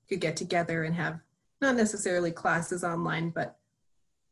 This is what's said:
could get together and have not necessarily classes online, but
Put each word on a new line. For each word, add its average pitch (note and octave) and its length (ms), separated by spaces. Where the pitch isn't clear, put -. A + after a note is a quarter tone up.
could F3+ 140
get D#3 160
together E3+ 480
and D#3+ 100
have D#3+ 240
not C4+ 160
necessarily G3 560
classes E3+ 540
online, E3+ 460
but - 260